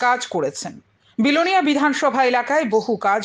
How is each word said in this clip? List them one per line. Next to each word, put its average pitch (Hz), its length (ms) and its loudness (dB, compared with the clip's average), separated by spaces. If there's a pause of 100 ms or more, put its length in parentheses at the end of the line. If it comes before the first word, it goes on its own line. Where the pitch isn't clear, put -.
কাজ 247 260 0
করেছেন। - 540 -6 (380)
বিলোনিয়া 339 440 2
বিধানসভা 277 640 2
এলাকায় 247 400 0
বহু 220 320 0
কাজ 202 280 0